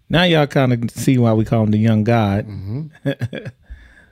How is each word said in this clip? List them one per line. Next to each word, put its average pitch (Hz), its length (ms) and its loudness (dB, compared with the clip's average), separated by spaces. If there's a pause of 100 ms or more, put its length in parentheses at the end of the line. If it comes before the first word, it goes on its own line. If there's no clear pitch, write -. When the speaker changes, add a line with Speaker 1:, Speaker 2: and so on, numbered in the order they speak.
Speaker 1:
Now 165 160 0
y'all 160 220 2
kinda 123 460 0
see 127 260 0
why 117 140 4
we 110 120 2
call 113 200 0
him 107 60 0
the 104 80 2
young 110 260 2
god. 107 420 0
Speaker 2:
Mm-hmm. 117 1040 -10
Speaker 1:
<laughs> - 40 -20 (560)